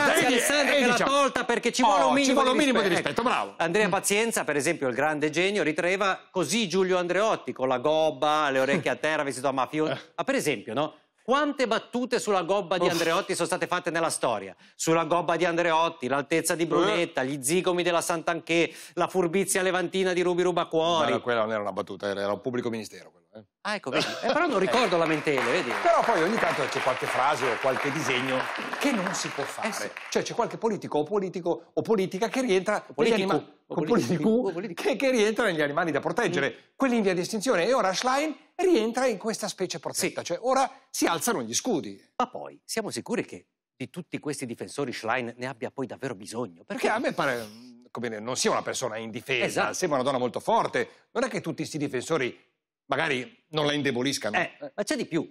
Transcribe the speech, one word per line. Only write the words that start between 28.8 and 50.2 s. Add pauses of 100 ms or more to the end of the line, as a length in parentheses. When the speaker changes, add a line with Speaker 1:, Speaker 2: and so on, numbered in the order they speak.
Speaker 2:
non
si
può
fare.
Speaker 1:
Eh,
sì. (200)
Speaker 2:
Cioè
c'è
qualche
politico
o
politico
o
politica
che
rientra
Speaker 1:
O
politico.
Speaker 2:
negli
anima-, (140)
Speaker 1:
O
Speaker 2:
con
Speaker 1:
politico.
Speaker 2:
politico, (180)
Speaker 1:
O
politico.
Speaker 2:
che,
che
rientra
negli
animali
da
proteggere.
Speaker 1:
Mm.
Speaker 2:
Quelli
in
via
di
estinzione.
E
ora
Schlein (220)
rientra
in
questa
specie
protetta.
Speaker 1:
Sì.
Speaker 2:
Cioè
ora (180)
si
alzano
gli
scudi. (140)
Speaker 1:
Ma
poi
siamo
sicuri
che (280)
di
tutti
questi
difensori
Schlein
ne
abbia
poi
davvero
bisogno?
Speaker 2:
Perché
Speaker 1:
Perché
Speaker 2:
a
me
pare,
mm,
come
dire,
non
sia
una
persona
indifesa,
Speaker 1:
Esatto.
Speaker 2:
sembra
una
donna